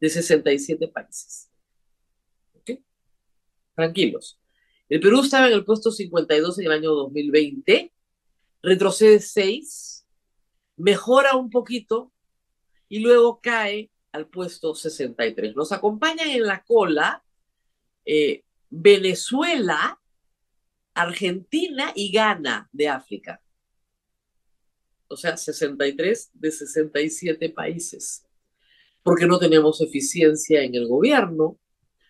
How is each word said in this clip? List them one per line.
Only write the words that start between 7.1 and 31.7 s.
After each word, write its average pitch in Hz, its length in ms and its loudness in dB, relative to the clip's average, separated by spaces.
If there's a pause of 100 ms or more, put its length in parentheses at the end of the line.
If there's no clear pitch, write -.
mil 147 180 -4
veinte, 151 600 2 (720)
retrocede 196 580 6
seis, - 840 -6 (720)
mejora 254 600 4
un 254 140 -4
poquito 240 640 -4 (760)
y 208 100 -8
luego 233 420 4
cae 214 500 -4 (200)
al 156 180 -12
puesto 175 460 -8
sesenta 123 520 -6
y 113 80 -4
tres. 107 220 -8
Nos 156 160 -4
acompañan 302 560 -4
en 254 140 -2
la 196 200 -4
cola, 190 600 0 (800)
eh, 151 400 -2 (240)
Venezuela, 202 1300 2 (920)
Argentina 196 1000 -4
y 196 180 -6
Ghana 175 580 -2
de 147 180 -2
África. - 540 -10 (1700)
O 139 80 -14
sea, 156 220 -6
sesenta 143 480 -6
y 139 100 -4
tres 190 380 -4
de 156 160 -4
sesenta 156 500 -4
y 156 80 -2
siete 160 400 -6
países. - 800 -10 (760)
Porque 170 240 2
no 175 120 4
tenemos 156 420 4
eficiencia 151 840 2
en 123 120 -4
el 120 120 -2
gobierno, 165 720 2 (520)